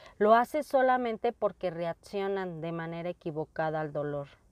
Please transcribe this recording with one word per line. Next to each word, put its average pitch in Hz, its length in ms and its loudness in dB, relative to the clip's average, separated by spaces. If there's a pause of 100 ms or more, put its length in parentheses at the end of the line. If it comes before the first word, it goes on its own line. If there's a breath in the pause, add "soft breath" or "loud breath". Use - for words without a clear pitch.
(180 loud breath)
lo 214 160 8
hace 240 280 4
solamente 254 680 2
porque - 380 -4
reaccionan 180 880 -4
de 165 100 -6
manera 170 380 -6
equivocada 156 720 -4
al 151 120 -6
dolor 147 360 -6 (240)